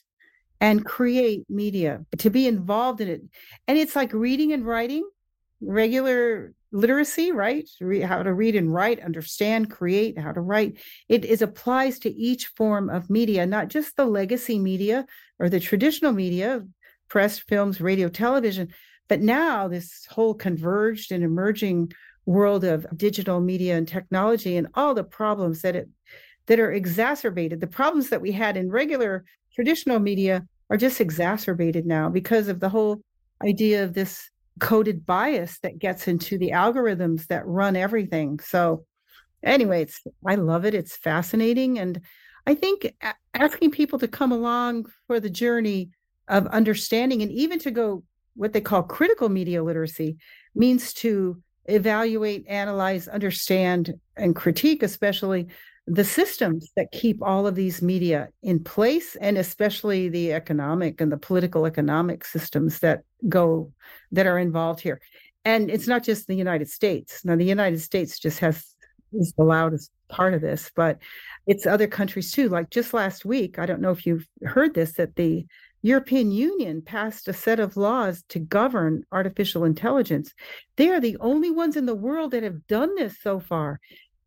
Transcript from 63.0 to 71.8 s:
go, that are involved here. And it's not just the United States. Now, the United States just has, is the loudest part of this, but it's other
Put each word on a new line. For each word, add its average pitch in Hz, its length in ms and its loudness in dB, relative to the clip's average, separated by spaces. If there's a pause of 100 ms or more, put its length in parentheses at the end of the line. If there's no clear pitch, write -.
go, 165 420 2 (440)
that 190 120 4
are 180 140 2
involved 165 400 -2
here. 151 220 -6 (420)
And 220 260 2
it's 220 180 -2
not 240 160 2
just 214 240 -2
the 190 80 -2
United 175 340 -2
States. - 560 -4
Now, 170 100 4
the 170 80 4
United 185 380 2
States 170 360 -4
just - 220 -4
has, 156 260 0 (460)
is 180 260 -2
the 156 60 6
loudest 160 480 2 (160)
part 185 260 2
of 160 60 0
this, 151 340 -6
but 165 260 0 (480)
it's 202 180 2
other 202 220 4